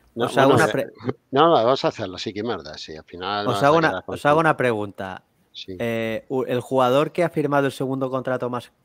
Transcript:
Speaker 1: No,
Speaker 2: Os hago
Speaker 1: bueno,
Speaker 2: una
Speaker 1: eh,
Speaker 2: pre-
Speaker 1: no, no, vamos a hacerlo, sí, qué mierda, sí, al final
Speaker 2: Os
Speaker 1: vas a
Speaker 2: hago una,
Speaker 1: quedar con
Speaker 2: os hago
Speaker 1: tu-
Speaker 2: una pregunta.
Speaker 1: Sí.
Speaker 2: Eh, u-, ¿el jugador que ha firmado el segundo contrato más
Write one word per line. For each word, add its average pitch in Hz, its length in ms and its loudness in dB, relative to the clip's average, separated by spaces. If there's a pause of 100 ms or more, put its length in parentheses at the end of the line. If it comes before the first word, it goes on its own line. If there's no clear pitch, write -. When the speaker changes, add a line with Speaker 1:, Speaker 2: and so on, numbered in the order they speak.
(160)
Speaker 1:
No, 117 120 -2
Speaker 2:
Os 123 120 0
hago 135 140 6
Speaker 1:
bueno, 156 120 6
Speaker 2:
una - 60 2
Speaker 1:
eh, - 20 -2
Speaker 2:
pre- 135 200 -4 (400)
Speaker 1:
no, 147 160 6
no, 165 40 6
vamos 131 320 2
a 160 40 0
hacerlo, 95 300 -6
sí, 110 140 -8
qué 101 120 -8
mierda, 78 340 -8
sí, 78 180 -14
al 78 80 -16
final 101 420 -6
Speaker 2:
Os - 80 0
Speaker 1:
vas 101 80 0
a 139 60 4
Speaker 2:
hago 156 100 6
una, 160 120 4
Speaker 1:
quedar 92 140 -6
con - 100 -8
Speaker 2:
os - 120 -6
hago 147 100 4
Speaker 1:
tu- 160 40 4
Speaker 2:
una 156 160 2
pregunta. 104 680 -4 (300)
Speaker 1:
Sí. - 280 -14
Speaker 2:
Eh, 113 480 -4
u-, 131 160 -2
¿el 123 160 -2
jugador 131 520 2
que 175 120 0
ha 165 60 0
firmado 143 360 0
el 131 60 -2
segundo 135 380 -4
contrato 127 400 -4
más 120 200 -8 (140)